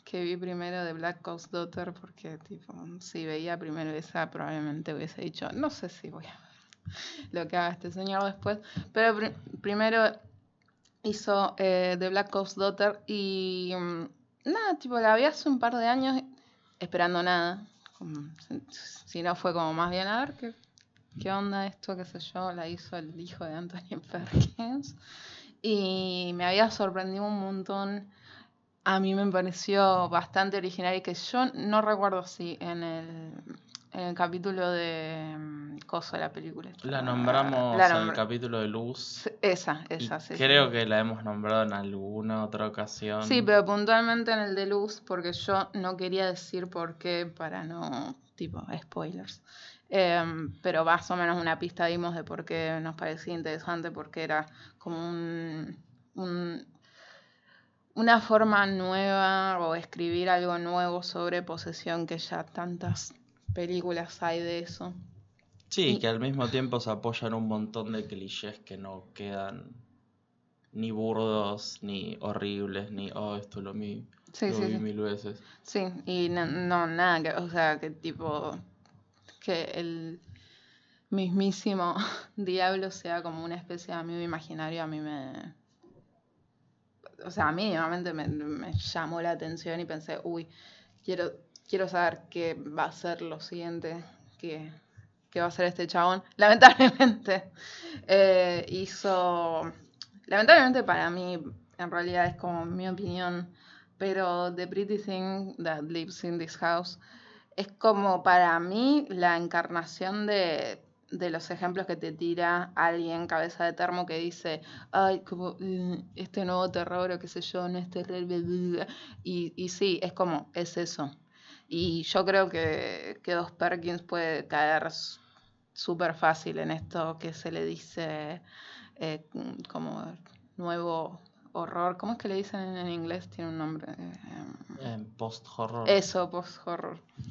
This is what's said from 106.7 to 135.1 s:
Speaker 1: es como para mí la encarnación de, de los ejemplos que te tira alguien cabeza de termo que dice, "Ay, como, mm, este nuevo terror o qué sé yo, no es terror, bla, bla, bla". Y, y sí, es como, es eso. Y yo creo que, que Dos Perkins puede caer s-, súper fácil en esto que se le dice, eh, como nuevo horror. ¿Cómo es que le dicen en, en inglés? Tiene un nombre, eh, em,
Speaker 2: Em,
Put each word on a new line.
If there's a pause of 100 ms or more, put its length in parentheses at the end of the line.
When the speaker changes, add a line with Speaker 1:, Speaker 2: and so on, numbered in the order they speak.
Speaker 1:
es
como
para
mí
la
encarnación
de, (280)
de
los
ejemplos
que
te
tira
alguien
cabeza
de
termo
que
dice, (300)
"Ay,
como,
mm, (220)
este
nuevo
terror
o
qué
sé
yo,
no
es
terror,
bla,
bla,
bla". (360)
Y,
y
sí,
es
como,
es
eso. (520)
Y
yo
creo
que,
que
Dos
Perkins
puede
caer
s-, (540)
súper
fácil
en
esto
que
se
le
dice, (540)
eh, (460)
como (400)
nuevo (300)
horror.
¿Cómo
es
que
le
dicen
en,
en
inglés?
Tiene
un
nombre,
eh, (120)
em, (320)
Speaker 2:
Em, (100)